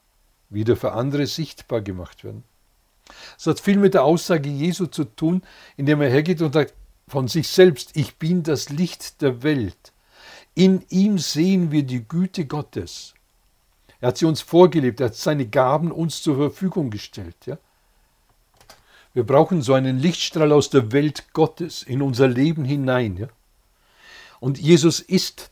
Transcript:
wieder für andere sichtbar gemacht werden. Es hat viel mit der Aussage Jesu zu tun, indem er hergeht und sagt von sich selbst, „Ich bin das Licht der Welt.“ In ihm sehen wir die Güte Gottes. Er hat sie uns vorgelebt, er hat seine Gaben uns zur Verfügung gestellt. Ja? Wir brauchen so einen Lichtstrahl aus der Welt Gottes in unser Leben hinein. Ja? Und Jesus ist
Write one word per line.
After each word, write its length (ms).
wieder 280
für 160
andere 340
sichtbar 540
gemacht 420
werden. 220
Es 100
hat 140
viel 180
mit 160
der 100
Aussage 440
Jesu 380
zu 180
tun, 380
indem 240
er 100
hergeht 300
und 140
sagt 200
von 220
sich 200
selbst, 460
„Ich 220
bin 280
das 260
Licht 500
der 220
Welt.“ 500
In 340
ihm 300
sehen 520
wir 120
die 260
Güte 380
Gottes. 640
Er 80
hat 100
sie 60
uns 160
vorgelebt, 600
er 60
hat 80
seine 320
Gaben 460
uns 300
zur 140
Verfügung 540
gestellt. 460
Ja? 120
Wir 120
brauchen 380
so 120
einen 240
Lichtstrahl 540
aus 180
der 220
Welt 400
Gottes 500
in 200
unser 260
Leben 360
hinein. 540
Ja? 100
Und 180
Jesus 420
ist 520